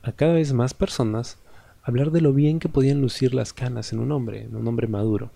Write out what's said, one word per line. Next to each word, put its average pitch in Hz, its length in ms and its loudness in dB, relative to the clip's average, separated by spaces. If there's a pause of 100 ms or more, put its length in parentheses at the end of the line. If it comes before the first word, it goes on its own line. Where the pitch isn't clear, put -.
a 113 100 -6
cada 160 220 2
vez 156 180 2
más 127 220 2
personas 117 640 -2 (460)
hablar 131 280 0
de 170 80 2
lo 147 140 4
bien 151 260 4
que - 80 -4
podían 139 320 2
lucir 127 340 0
las 120 200 -4
canas 123 400 -6
en 113 60 -4
un 123 120 -2
hombre, 113 300 -4
en 113 160 -12
un 113 100 -4
hombre 117 200 -2
maduro. 104 480 -2